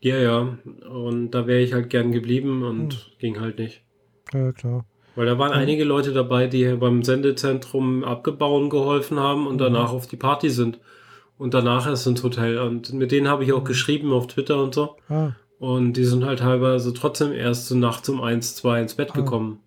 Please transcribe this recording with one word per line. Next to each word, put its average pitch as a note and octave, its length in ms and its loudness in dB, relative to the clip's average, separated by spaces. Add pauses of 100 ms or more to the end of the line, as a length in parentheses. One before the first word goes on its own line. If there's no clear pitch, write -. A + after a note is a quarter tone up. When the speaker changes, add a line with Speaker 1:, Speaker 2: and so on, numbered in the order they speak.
Speaker 1:
ja, B2+ 180 0
ja. A#2+ 400 2 (320)
Und A#2+ 400 -4
da A#2+ 160 -2
wär B2 140 4
ich B2 120 2
halt B2 180 -2
gern A#2+ 220 2
geblieben B2+ 500 0
und A#2+ 320 -4
Speaker 2:
Hm. A#2 60 -12 (180)
Speaker 1:
ging A2 220 -6
halt A2 180 -6
nicht. A2+ 240 -8 (500)
Speaker 2:
Ja, C3 200 -2
klar. A#2+ 320 -6 (300)
Speaker 1:
Weil A#2+ 120 0
da A#2+ 120 2
waren C#3 140 0
Speaker 2:
Ja. C3+ 60 2
Speaker 1:
einige D3+ 260 2
Leute C#3+ 280 2
dabei, B2+ 340 2
die B2+ 180 2 (120)
beim A#2+ 260 4
Sendezentrum C3 1000 0
abgebauen C#3+ 680 0
geholfen C#3+ 500 0
haben C#3+ 260 0
und C#3 80 -4
Speaker 2:
Mhm. C3 40 -2
Speaker 1:
danach A#2+ 340 2
auf B2 140 -6
die - 100 -12
Party C#3+ 340 0
sind. A#2+ 280 0 (600)
Und B2+ 160 -4
danach B2 320 2
erst C3+ 200 -2
ins B2 160 0
Hotel. A#2 360 -2
Und A#2+ 340 -4
mit C3 180 -2
denen C#3 180 2
hab C#3+ 140 2
ich C3 100 2
auch C3 100 2
Speaker 2:
Mhm. C3+ 40 -6
Speaker 1:
geschrieben C#3+ 460 0
auf B2 140 2
Twitter C#3 360 -2
und C3 120 -2
so. D3 220 -2 (120)
Speaker 2:
Ah. D3+ 220 -2 (280)
Speaker 1:
Und B2+ 360 0
die B2+ 100 2
sind B2 200 2
halt C3 160 -2
teilweise B2+ 540 2
trotzdem D3 380 -2
erst A#2+ 340 -2
so - 100 -4
nachts A#2+ 320 0
um C3+ 120 -2
eins, A#2 360 -2
zwei A#2 240 0
ins A2 140 -4
Bett C#3+ 180 -4
Speaker 2:
Ah. - 40 -6
Speaker 1:
gekommen. A2+ 500 -2